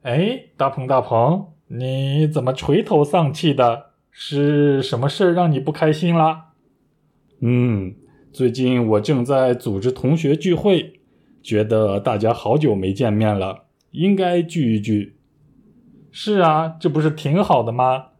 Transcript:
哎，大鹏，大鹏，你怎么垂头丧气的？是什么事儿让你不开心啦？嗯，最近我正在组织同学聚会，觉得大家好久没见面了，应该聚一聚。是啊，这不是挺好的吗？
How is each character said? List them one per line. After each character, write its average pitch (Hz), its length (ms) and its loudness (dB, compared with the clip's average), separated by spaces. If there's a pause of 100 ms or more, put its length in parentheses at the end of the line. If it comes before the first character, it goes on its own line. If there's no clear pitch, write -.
哎， 185 560 -2
大 135 120 0
鹏， 135 160 -8
大 131 140 2
鹏， 131 540 0 (140)
你 135 600 -2
怎 151 160 -2
么 127 80 0
垂 151 320 0
头 147 220 2
丧 147 280 0
气 151 200 0
的？ 120 380 0 (200)
是 143 720 0
什 120 160 -4
么 139 80 0
事 196 160 -2
儿 175 100 4
让 175 160 2
你 131 120 0
不 147 100 -4
开 156 220 0
心 170 200 0
啦？ 160 380 0 (880)
嗯， 117 560 0 (380)
最 123 180 0
近 127 340 0
我 107 140 2
正 120 240 0
在 131 300 2
组 107 260 -4
织 117 100 -2
同 135 260 0
学 156 200 0
聚 180 180 0
会， 180 460 0 (420)
觉 107 220 -2
得 107 380 0
大 110 160 -2
家 110 160 0
好 120 240 0
久 139 180 2
没 95 160 -2
见 110 220 0
面 107 200 0
了， 95 340 -6 (240)
应 190 220 0
该 175 280 2
聚 151 340 -2
一 107 60 -2
聚。 104 340 -4 (960)
是 208 280 -2
啊， 160 380 2
这 170 120 -2
不 151 100 0
是 156 100 2
挺 151 320 0
好 135 220 2
的 113 80 -4
吗？ 127 360 0 (120)